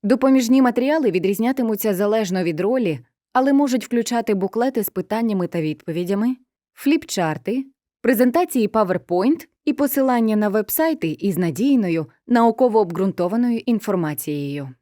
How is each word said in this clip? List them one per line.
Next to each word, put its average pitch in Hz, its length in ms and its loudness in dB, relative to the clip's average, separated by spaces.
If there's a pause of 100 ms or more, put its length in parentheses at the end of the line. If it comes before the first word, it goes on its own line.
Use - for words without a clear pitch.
Допоміжні 262 580 4
матеріали 254 500 2
відрізнятимуться 214 800 -2
залежно 196 500 0
від 165 160 -4
ролі, 196 400 0 (340)
але 262 200 2
можуть 262 320 2
включати 233 480 -2
буклети 220 500 -2
з - 60 -6
питаннями 208 580 -4
та 170 140 -4
відповідями, 180 760 -4 (380)
фліпчарти, 254 920 -2 (360)
презентації 254 680 2
PowerPoint 196 800 0 (180)
і 302 80 0
посилання 254 640 2
на 208 140 0
вебсайти 220 580 -2
із 160 300 -2
надійною, 180 680 0 (200)
науково 233 520 4
обґрунтованою 190 800 0
інформацією. 147 1120 -4 (120)